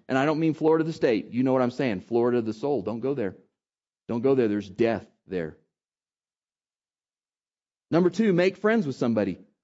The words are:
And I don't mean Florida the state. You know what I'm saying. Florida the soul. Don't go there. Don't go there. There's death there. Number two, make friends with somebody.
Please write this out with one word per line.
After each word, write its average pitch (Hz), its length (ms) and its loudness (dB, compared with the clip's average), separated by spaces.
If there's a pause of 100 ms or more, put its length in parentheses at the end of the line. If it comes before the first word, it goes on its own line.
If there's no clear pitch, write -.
And 131 120 -2
I 139 80 2
don't 151 120 0
mean 160 140 0
Florida 156 320 2
the 160 80 -6
state. 123 380 0
You 120 120 -2
know 131 120 2
what 131 80 2
I'm 120 80 0
saying. 120 320 -4
Florida 120 400 0
the 110 100 -6
soul. 135 300 -4
Don't 107 180 -8
go 135 140 -4
there. 104 240 -6 (680)
Don't 117 140 -4
go 135 140 4
there. 123 140 2
There's 104 200 -2
death 110 420 -2 (160)
there. 85 300 -6 (2250)
Number 175 200 4
two, 202 240 2
make 185 240 2
friends 214 280 0
with 131 100 -6
somebody. 107 420 0 (260)